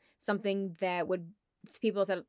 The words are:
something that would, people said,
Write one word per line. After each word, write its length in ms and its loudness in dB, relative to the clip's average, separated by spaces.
something 640 0
that 260 0
would, 240 -2
people 240 2
said, 240 0